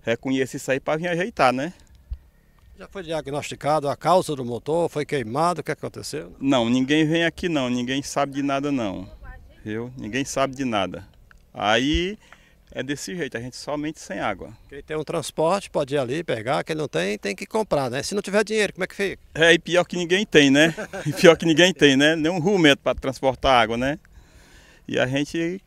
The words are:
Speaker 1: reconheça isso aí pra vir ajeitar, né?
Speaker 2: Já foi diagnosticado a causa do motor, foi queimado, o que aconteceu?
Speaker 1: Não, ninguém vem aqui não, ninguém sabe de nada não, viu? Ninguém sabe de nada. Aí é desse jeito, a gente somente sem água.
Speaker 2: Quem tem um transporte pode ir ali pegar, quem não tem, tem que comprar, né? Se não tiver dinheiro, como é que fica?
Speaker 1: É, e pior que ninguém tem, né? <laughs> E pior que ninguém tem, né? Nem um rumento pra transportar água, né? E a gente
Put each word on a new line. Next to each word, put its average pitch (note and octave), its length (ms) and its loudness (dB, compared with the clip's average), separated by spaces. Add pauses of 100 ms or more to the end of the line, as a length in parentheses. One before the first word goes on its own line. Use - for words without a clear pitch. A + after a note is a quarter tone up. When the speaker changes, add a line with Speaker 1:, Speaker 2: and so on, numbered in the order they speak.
Speaker 1:
reconheça C3 560 -2
isso - 140 -10
aí C3+ 100 -2
pra D3+ 160 -2
vir E3+ 100 -6
ajeitar, E3+ 460 2
né? C#3+ 200 -4 (1040)
Speaker 2:
Já F#3 100 -20
foi G3 160 -12
diagnosticado C#3+ 840 -2
a B2 60 0
causa D#3+ 400 2
do C3 100 -8
motor, D3+ 440 -2
foi D3 160 -4
queimado, C#3+ 560 -2
o - 20 -10
que - 80 -8
aconteceu? C#3+ 680 -10
Speaker 1:
Não, C3 300 2
ninguém C3 360 2
vem E3 200 0
aqui E3 240 -4
não, C3+ 200 -2
ninguém B2 320 -4
sabe C#3+ 320 -4
de C#3 80 -6
nada C#3 300 -2
não, G2 380 -4 (540)
viu? A2+ 340 -8
Ninguém A#2+ 260 -6
sabe C3+ 320 -2
de C3+ 100 -6
nada. F#2+ 400 -2 (480)
Aí C#3 640 0 (540)
é B2 100 -10
desse C#3+ 340 -8
jeito, D3+ 200 -8
a A#2 60 -6
gente B2 160 -14
somente D3 420 -8
sem F#3+ 200 -12
água. A2+ 340 -6 (160)
Speaker 2:
Quem C#3+ 120 -18
tem - 140 -10
um D#3 80 -6
transporte E3+ 680 -2
pode C#3+ 260 -4
ir - 20 2
ali C#3 260 -4
pegar, C3+ 400 -4
quem D#3+ 120 -6
não D3+ 120 -6
tem, F#3+ 300 -4
tem G3+ 180 -8
que G3 100 -14
comprar, D#3 440 -2
né? C3 120 -6
Se G3+ 140 -6
não G3+ 60 -2
tiver G#3 240 -2
dinheiro, G#3 260 -2
como F3+ 140 -8
é - 20 -12
que - 80 -16
fica? F#3 260 -6 (140)
Speaker 1:
É, E3 160 6
e F3 80 6
pior F3 240 0
que - 140 -6
ninguém F3+ 280 0
tem, D3 240 6
né? D3+ 240 6 (160)
<laughs> F#3+ 160 -10
E D3+ 60 -2
pior E3 240 8
que E3+ 100 -6
ninguém E3 280 6
tem, C#3+ 240 6
né? D3+ 180 4
Nem D#3+ 160 -2
um F#3 80 -2
rumento D#3+ 420 4
pra B2+ 140 -2
transportar C3 680 2
água, A2+ 140 2
né? C3+ 240 -2 (880)
E A#2+ 120 -2
a B2+ 80 4
gente E3 600 -4